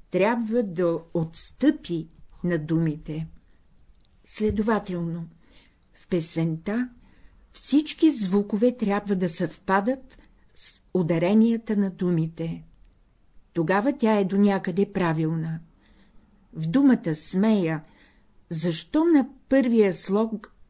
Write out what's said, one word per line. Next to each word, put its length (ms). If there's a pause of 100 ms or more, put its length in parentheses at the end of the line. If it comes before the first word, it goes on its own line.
(120)
трябва 520
да 360 (140)
отстъпи 920 (360)
на 140
думите. 720 (960)
Следователно, 1040 (680)
в 140
песента 840 (600)
всички 600
звукове 680
трябва 380
да 140
съвпадат 880 (380)
с 260 (120)
ударенията 840
на 120
думите. 720 (880)
Тогава 440
тя 220
е 60
донякъде 680
правилна. 680 (920)
В 140
думата 480
„смея“ 680 (680)
защо 560
на 220 (220)
първия 440
слог 600 (140)